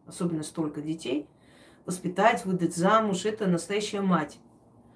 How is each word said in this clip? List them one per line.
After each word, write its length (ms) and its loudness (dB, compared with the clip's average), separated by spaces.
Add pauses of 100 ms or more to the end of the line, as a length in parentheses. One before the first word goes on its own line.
особенно 360 -4
столько 380 -6
детей, 460 -4 (580)
воспитать, 600 2
выдать 300 0
замуж. 500 2
Это 220 -2
настоящая 540 0
мать. 380 0 (560)